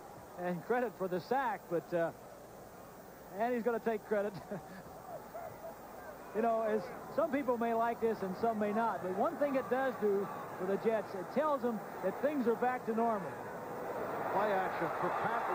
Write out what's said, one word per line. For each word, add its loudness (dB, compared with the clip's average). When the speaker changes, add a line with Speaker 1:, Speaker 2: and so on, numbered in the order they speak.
Speaker 1:
and -2
credit 2
for 0
the 0
sack, 0
but, 0
uh, 2
and 4
he's 0
gonna 2
take 0
credit. 2
<laughs> -4
You 2
know, 4
as 2
some 4
people 2
may 2
like 2
this 4
and -2
some 4
may 2
not, 2
but -2
one 2
thing 2
it 2
does 2
do 4
for -2
the 4
Jets, 4
it -4
tells 4
them 2
that 0
things 2
are 4
back 2
to 2
normal. 2
Speaker 2:
Play 4
action 2
for 2
Pat 0